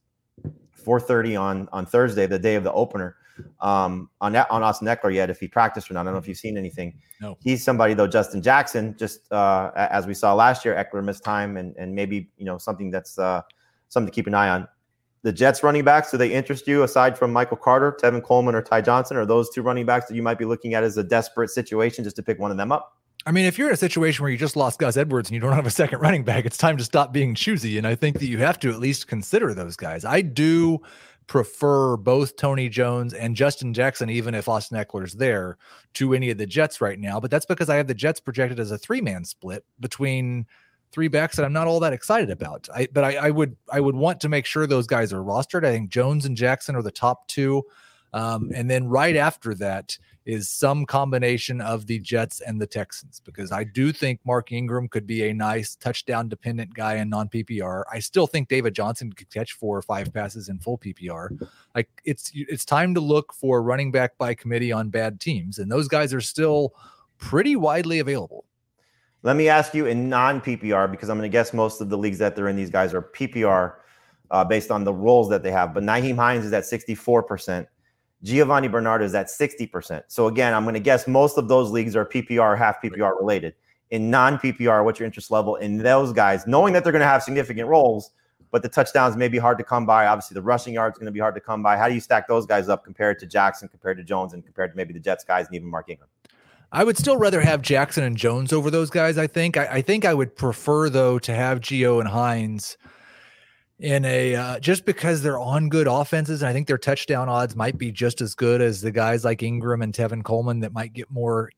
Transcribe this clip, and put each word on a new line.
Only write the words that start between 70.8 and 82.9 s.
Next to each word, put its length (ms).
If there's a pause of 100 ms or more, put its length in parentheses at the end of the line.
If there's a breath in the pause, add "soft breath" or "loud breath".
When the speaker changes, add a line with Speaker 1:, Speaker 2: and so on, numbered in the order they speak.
Speaker 1:
because 220
I'm 80
gonna 140
guess 240
most 260
of 80
the 100
leagues 200
that 180
they're 120
in, 80
these 140
guys 220
are 100
P 240
P 160
R, 380 (500 soft breath)
uh, 140
based 260
on 140
the 80
roles 380
that 120
they 80
have. 220
But 100
Nyheim 340
Hines 280
is 80
at 140
sixty-four 560
percent. 440 (560)
Giovanni 460
Bernard 340
is 120
at 160
sixty 360
percent. 420
So 200
again, 260
I'm 100
gonna 160
guess 280
most 300
of 100
those 220
leagues 260
are 80
P 180
P 160
R, 180
half 240
P 100